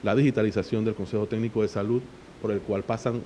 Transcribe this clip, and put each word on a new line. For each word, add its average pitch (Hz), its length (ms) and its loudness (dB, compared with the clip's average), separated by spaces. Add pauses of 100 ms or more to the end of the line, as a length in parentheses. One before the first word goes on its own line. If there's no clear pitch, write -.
la 107 100 4
digitalización 110 720 2
del 110 80 0
Consejo 104 320 -2
Técnico 110 380 0
de 104 40 2
Salud, 107 340 0 (400)
por 110 100 -2
el 101 80 0
cual 98 240 -2
pasan 117 420 -2